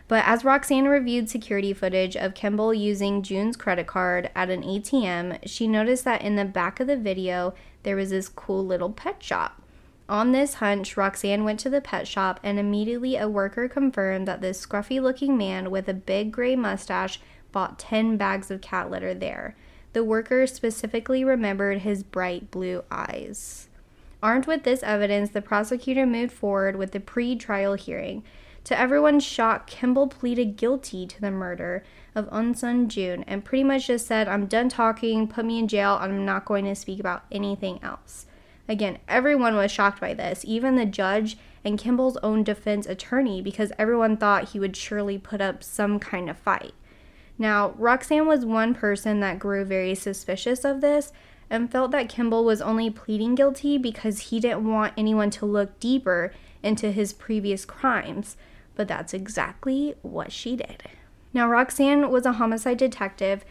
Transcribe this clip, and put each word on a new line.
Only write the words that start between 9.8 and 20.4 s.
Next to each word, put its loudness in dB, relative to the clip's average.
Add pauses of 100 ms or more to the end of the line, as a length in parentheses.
On 2
this 2
hunch, -2
Roxanne 0
went -2
to -4
the 2
pet -6
shop, -2
and -2
immediately 0
a -2
worker -2
confirmed 0
that -4
this -6
scruffy-looking 0
man -2
with -2
a 0
big -2
gray 0
mustache -2 (320)
bought -4
ten 2
bags -2
of -8
cat -4
litter -4
there. -8 (380)
The 2
worker 2